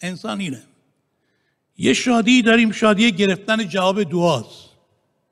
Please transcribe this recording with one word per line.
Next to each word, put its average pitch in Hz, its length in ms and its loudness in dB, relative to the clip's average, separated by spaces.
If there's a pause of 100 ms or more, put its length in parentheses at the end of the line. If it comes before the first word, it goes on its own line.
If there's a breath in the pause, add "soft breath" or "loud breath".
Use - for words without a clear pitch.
انسان 196 380 -8
اینه. 147 240 -8 (1120)
یه 233 160 0
شادی 240 480 2
داریم، 226 300 2
شادی 214 400 2
گرفتن 196 560 -2
جواب 190 360 -2
دعاست 165 680 -2 (640)